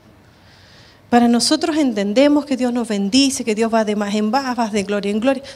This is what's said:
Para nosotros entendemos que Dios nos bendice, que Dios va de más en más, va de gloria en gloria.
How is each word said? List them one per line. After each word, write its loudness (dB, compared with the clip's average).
Para 4
nosotros 0
entendemos 2
que -4
Dios -2
nos -4
bendice, 0
que -2
Dios -2
va 2
de -2
más -2
en 0
más, -2
va 0
de -2
gloria -4
en -2
gloria. 0